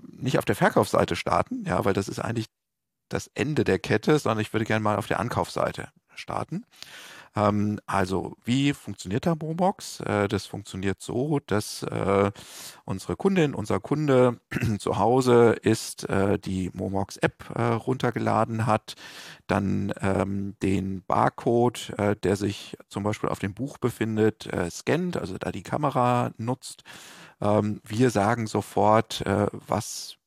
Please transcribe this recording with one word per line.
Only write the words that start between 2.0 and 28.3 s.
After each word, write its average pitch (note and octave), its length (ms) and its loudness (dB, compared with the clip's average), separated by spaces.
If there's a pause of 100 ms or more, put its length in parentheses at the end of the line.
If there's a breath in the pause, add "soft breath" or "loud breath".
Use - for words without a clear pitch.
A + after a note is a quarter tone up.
ist - 100 -8
eigentlich A2+ 280 -4 (640)
das - 260 -6
Ende A#2 280 0
der F#2+ 160 2
Kette, C3 380 2
sondern A2 240 0
ich - 120 -6
würde A2 120 0
gerne A2 160 0
mal G#2+ 140 2
auf - 120 -2
der - 120 -2
Ankaufsseite - 720 -2 (260)
starten. - 500 -8 (680 loud breath)
Ähm, G#2 500 2
also, F#2+ 580 -2
wie C#3 300 2
funktioniert G2+ 520 -6
da E3 100 2
Momox? D#3+ 640 -2
Äh, G#2 280 0
das G#2 180 -2
funktioniert F#2+ 560 -6
so, C#3+ 440 -2
dass, - 380 -4
äh, G2+ 480 2 (540 loud breath)
unsere - 300 -6
Kundin, F3+ 380 2
unser G2 260 -2
Kunde C3 600 4 (120)
<clears throat> G#2 280 -2
zu - 180 -2
Hause A#2+ 640 6
ist, - 480 0
äh, G2 300 2
die F#2 340 -2
Momox-App, - 800 -4
äh, - 60 -2
runtergeladen A2+ 1080 0
hat, - 280 0 (520 loud breath)
dann, G2 520 0
ähm, G2 640 -2
den F#2+ 400 -2
Barcode, A#2+ 920 0
äh, G#2 180 2
der F#2+ 200 0
sich G2+ 420 -6 (100)
zum G2 160 -6
Beispiel G#2 260 -2
auf - 100 -6
dem G2 140 -4
Buch C3+ 240 -10
befindet, A2 720 0
äh, F2 240 -2
scannt, F3 460 -2
also F#2 200 -6
da - 140 -6
die F#2+ 120 -8
Kamera B2 760 0
nutzt. - 460 -8 (580 loud breath)
Ähm, G#2 420 2
wir A#2 280 2
sagen A2 360 2